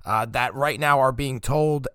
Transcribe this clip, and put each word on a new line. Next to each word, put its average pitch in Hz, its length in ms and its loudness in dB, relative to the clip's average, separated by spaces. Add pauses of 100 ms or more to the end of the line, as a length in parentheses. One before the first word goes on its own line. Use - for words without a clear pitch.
uh, 110 200 0
that 120 280 -2
right 139 260 -2
now 147 180 4
are 131 140 4
being 131 280 -4
told, 147 540 0